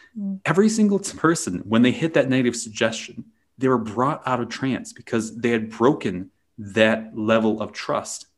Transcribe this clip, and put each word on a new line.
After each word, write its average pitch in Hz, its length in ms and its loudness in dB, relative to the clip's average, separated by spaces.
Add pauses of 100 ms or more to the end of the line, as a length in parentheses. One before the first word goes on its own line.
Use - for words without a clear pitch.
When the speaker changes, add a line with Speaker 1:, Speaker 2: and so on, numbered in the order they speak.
(180)
Speaker 1:
Mm. 196 260 -6
Speaker 2:
Every 180 240 4
single 214 300 2
t-, - 180 -8
person, 156 440 0
when 113 220 2
they 123 100 4
hit 160 220 -4
that 135 140 2
negative 127 280 0
suggestion, 113 680 -4 (340)
they 131 100 0
were 127 100 4
brought 113 480 -2
out 127 140 -2
of 113 80 -4
trance - 440 -6
because - 440 -6
they 117 140 -2
had 113 200 -2
broken 110 600 2 (280)
that 110 580 2
level 110 440 2
of 104 120 -8
trust - 540 -6 (120)